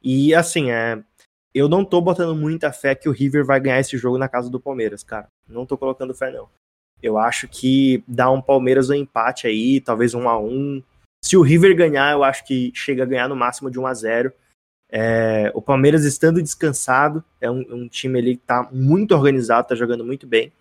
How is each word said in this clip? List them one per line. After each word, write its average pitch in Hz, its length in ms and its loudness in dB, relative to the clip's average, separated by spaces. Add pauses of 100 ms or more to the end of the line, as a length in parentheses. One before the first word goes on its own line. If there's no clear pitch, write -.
E, 139 300 2
assim, 160 380 0
é, 113 280 -2 (540)
eu 139 160 2
não 190 160 2
tô 175 160 2
botando 170 340 -2
muita 151 360 -4
fé 139 240 -2
que - 120 -8
o 147 40 0
River 139 340 0
vai 135 140 2
ganhar 131 200 0
esse 139 180 -4
jogo 123 200 -2
na 131 100 -2
casa 123 220 -6
do 123 100 -8
Palmeiras, 113 440 -8
cara. 107 240 -14 (200)
Não 117 160 -12
tô 131 140 -6
colocando 131 340 -6
fé, 127 200 -8
não. 113 180 -16 (540)
Eu 110 140 -2
acho 117 300 -2
que 131 600 2
dá 123 220 0
um 135 120 2
Palmeiras 131 480 2
ou 143 60 2
empate 127 520 -4
aí, 117 320 0
talvez 117 340 0
um 123 140 -4
a 117 120 0
um. 135 420 -6 (420)
Se 190 140 4
o 180 40 8
River 165 340 6
ganhar, 147 380 2
eu 143 100 2
acho 135 220 0
que 127 280 -2
chega 131 300 -4
a - 20 0
ganhar 127 220 -2
no 139 80 -6
máximo 123 340 -4
de 127 100 -8
um 131 60 -6
a 131 80 -4
zero. 117 400 -2 (580)
É, 113 640 0
o 110 80 -6
Palmeiras 143 420 2
estando 160 380 2
descansado, 151 840 -2 (160)
é 113 100 -4
um, 127 100 -4 (120)
um 120 160 -12
time 127 320 -4
ali 123 180 0
que - 60 -20
tá 123 280 -2
muito 151 420 2
organizado, 127 540 2
tá 127 80 -2
jogando 117 280 -4
muito 135 240 -10
bem. 113 340 0